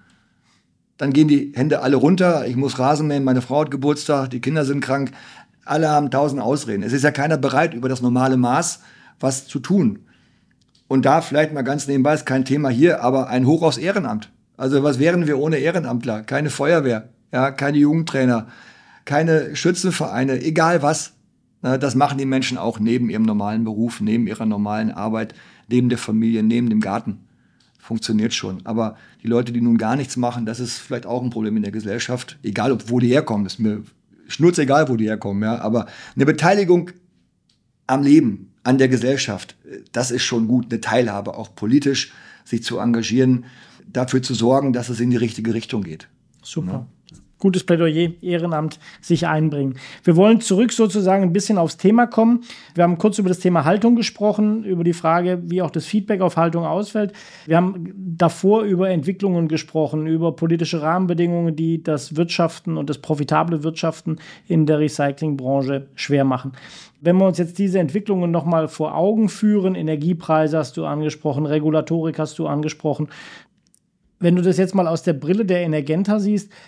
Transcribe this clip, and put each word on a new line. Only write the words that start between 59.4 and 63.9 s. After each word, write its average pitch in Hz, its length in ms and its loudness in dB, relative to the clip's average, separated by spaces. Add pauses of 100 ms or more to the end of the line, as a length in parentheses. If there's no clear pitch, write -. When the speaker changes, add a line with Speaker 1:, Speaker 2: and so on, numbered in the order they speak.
Speaker 2:
gesprochen, 156 580 -2
über 160 300 0
politische 165 460 -2
Rahmenbedingungen, 170 760 0
die 165 260 -2
das 151 320 -4
Wirtschaften 165 640 -2
und 147 140 -4
das 139 80 -6
profitable 156 640 -2
Wirtschaften 160 540 -6 (280)